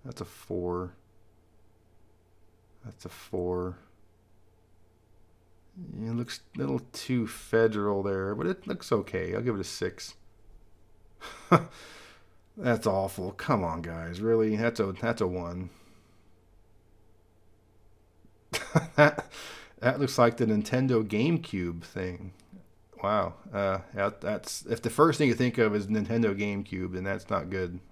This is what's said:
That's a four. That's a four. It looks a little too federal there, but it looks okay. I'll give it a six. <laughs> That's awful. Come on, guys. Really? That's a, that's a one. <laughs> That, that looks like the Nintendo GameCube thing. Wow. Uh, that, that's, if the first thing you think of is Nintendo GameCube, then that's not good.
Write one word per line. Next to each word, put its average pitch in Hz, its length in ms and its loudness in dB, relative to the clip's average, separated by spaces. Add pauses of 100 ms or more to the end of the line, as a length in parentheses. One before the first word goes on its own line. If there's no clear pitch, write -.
That's 123 160 -12
a - 40 -6
four. 90 680 -6 (1900)
That's - 200 -16
a 90 40 -10
four. 90 680 -2 (2250)
It 113 160 -4
looks 117 240 -4 (160)
a - 40 -6
little 139 200 0 (140)
too 120 340 0
federal 104 760 2
there, 98 320 0
but 147 120 -2
it 185 200 -2
looks - 240 -6
okay. 92 440 -2
I'll 110 60 0
give 117 140 -2
it 98 60 -4
a 90 40 -4
six. - 500 -8 (1300)
<laughs> - 0 - (1080)
That's 123 300 2
awful. 95 440 0
Come - 340 0
on, 82 160 -2
guys. 82 400 -8
Really? 110 340 4
That's 117 240 0
a, 98 140 0
that's 117 280 -2
a 95 60 2
one. 90 420 -6 (2750)
<laughs> - 420 -2
That, - 340 6 (500)
that 127 200 2
looks 135 180 0
like 117 200 6
the 120 80 4
Nintendo 110 600 2
GameCube 104 800 0
thing. 92 480 -8 (720)
Wow. 95 320 0 (180)
Uh, 98 260 0 (140)
that, 101 280 -2
that's, - 440 -6
if 113 160 -2
the 117 80 -2
first 156 280 4
thing 147 100 4
you 117 80 4
think 123 220 0
of 107 180 4
is 101 120 0
Nintendo 107 500 2
GameCube, 101 560 -4
then 92 100 -6
that's 98 260 -4
not 90 200 -2
good. 92 300 -4 (120)